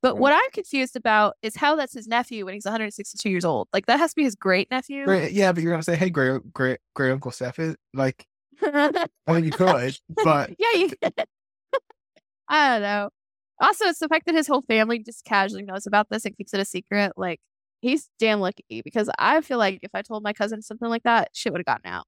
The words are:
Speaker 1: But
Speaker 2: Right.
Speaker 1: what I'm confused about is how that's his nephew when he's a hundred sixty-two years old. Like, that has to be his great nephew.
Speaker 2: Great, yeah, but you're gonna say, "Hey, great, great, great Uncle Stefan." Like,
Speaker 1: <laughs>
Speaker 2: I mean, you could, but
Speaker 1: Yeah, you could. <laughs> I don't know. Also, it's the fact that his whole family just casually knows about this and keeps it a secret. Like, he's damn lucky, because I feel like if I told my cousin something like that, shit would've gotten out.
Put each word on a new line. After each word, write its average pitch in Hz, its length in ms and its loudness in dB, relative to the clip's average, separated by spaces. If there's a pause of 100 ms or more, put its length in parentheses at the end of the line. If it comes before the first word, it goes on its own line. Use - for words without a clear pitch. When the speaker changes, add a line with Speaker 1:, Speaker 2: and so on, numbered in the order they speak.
Speaker 1:
But 247 120 2
Speaker 2:
Right. 208 60 -2
Speaker 1:
what 277 140 6
I'm 480 180 2
confused 277 440 -4
about 214 460 2
is 220 140 -6
how 294 200 2
that's 277 180 -4
his 220 140 -14
nephew 233 360 -2
when 185 100 -10
he's 208 120 -10
a 196 40 -4
hundred 220 240 -4
sixty-two - 360 -6
years 180 140 0
old. 131 280 0
Like, - 140 -2
that 247 120 4
has 320 140 2
to - 40 -8
be 302 80 2
his 254 120 0
great 185 340 0
nephew. 277 340 -6
Speaker 2:
Great, 185 280 2
yeah, 190 200 4
but 170 100 -2
you're 170 100 0
gonna 160 100 -2
say, 170 140 0
"Hey, 180 140 2
great, 135 420 0
great, 127 260 0 (160)
great 131 180 0
Uncle 135 200 -6
Stefan." 156 440 -6 (180)
Like, 131 320 -2 (260)
Speaker 1:
<laughs> - 100 -6
Speaker 2:
I 294 460 0 (200)
mean, 165 160 4
you 156 80 0
could, 139 460 2 (260)
but 147 340 4
Speaker 1:
Yeah, 466 160 2
you 359 160 2
could. - 120 -12
<laughs> - 260 -4 (1200)
I 285 260 4
don't 214 80 0
know. 202 280 -2 (500)
Also, 415 260 2
it's 349 140 0
the 320 80 -2
fact 311 180 0
that 339 80 0
his 311 140 2
whole 277 140 2
family 226 380 2
just 220 240 -18
casually 202 380 0
knows 196 240 -10
about 202 240 2
this 214 160 -6
and 196 100 -8
keeps - 180 -12
it 196 60 0
a 196 40 0
secret. 202 520 -2
Like, 180 240 -6 (420)
he's 262 260 -2 (100)
damn 214 220 2
lucky, 180 440 -6
because 208 240 -2 (100)
I 277 240 4
feel 254 160 -4
like 190 240 0
if - 120 -14
I 196 80 -6
told 214 220 -10
my 208 80 -4
cousin 214 300 -6
something 226 260 -10
like 233 160 -4
that, 233 300 2
shit - 180 -6
would've 131 140 -6
gotten 110 240 -2
out. 87 180 -8